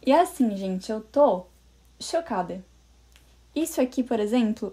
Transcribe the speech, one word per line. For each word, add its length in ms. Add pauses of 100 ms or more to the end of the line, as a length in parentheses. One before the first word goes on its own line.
E 60
assim, 460
gente, 340
eu 80
tô 460 (540)
chocada. 640 (920)
Isso 260
aqui, 220
por 160
exemplo, 520